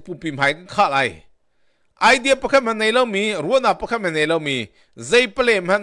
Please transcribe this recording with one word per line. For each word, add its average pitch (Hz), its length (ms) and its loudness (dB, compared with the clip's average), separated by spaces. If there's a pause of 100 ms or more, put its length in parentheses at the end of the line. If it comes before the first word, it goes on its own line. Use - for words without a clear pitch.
pu 170 160 -14
pi 165 100 -8
mai 139 240 0
ka 175 100 -20 (100)
kha 202 200 2
lai. 131 160 0 (1000)
Idea 269 240 2
pakhat 269 260 2
man 226 140 -2
nei 220 160 0
lo 254 140 2
mi, 214 260 -2
ruat 196 300 0
na 220 100 2
pakhat 226 300 -6
man 175 100 -2
nei 151 140 0
lo 160 140 0
mi, 135 280 -4 (420)
zai 240 180 4
pale 226 320 0
man 185 220 0